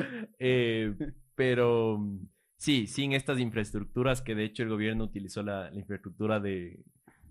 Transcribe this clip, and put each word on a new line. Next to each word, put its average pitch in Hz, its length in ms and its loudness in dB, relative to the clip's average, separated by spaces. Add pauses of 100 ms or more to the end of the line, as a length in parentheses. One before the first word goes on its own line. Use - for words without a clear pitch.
(380)
Eh, 117 560 2 (400)
pero 120 680 4 (540)
sí, 131 300 2
sin 139 260 0
estas 135 260 2
infraestructuras, 120 840 0
que 113 120 -4
de 107 100 0
hecho 110 180 -4
el 113 80 -2
gobierno 110 340 0
utilizó 104 380 -6
la, 98 280 -4
la 90 80 -10
infraestructura 101 600 -2
de 95 420 -4 (480)